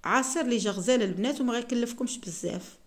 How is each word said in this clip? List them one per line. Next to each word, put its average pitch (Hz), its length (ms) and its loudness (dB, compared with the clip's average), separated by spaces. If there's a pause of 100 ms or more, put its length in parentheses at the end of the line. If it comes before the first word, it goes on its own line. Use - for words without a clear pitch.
عصير 262 380 2
اللي 240 160 2
جا 202 140 2
غزال 220 300 2
البنات 202 400 0
وما 247 120 2
غيكلفكمش 240 640 -2
بزاف 175 680 -6